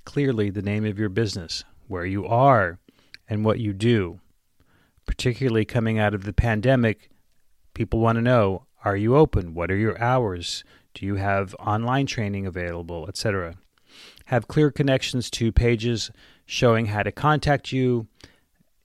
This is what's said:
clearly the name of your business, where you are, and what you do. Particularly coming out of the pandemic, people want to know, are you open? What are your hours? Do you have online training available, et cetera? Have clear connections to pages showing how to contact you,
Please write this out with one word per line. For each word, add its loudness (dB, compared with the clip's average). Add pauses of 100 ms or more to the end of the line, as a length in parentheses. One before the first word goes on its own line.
clearly 0
the -6
name -2
of -4
your 0
business, -4 (240)
where -6
you -4
are, 4 (500)
and -2
what 2
you -2
do. 0 (880)
Particularly 0
coming -2
out 2
of -6
the -8
pandemic, 2 (640)
people -2
want 2
to 0
know, 2 (180)
are 0
you 2
open? 2
What -4
are 0
your 0
hours? -2 (300)
Do -8
you -2
have -2
online 0
training -4
available, -8
et -12
cetera? -4 (680)
Have -2
clear 4
connections 0
to 0
pages 0 (340)
showing 2
how -2
to -2
contact 0
you, 0 (800)